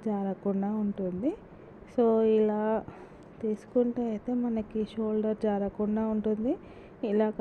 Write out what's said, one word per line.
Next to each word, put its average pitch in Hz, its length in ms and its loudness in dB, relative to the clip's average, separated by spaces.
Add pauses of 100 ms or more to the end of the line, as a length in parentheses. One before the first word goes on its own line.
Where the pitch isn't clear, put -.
జారకుండా 196 640 -2 (120)
ఉంటుంది. 196 480 -2 (640)
So 233 100 4 (300)
ఇలా 214 280 4 (800)
తీసుకుంటే 240 680 0
అయితే 214 200 -6 (140)
మనకి 220 360 -2 (120)
షోల్డర్ 214 440 0 (100)
జారకుండా 208 560 0 (100)
ఉంటుంది. 214 400 0 (560)
ఇలా 214 180 2 (140)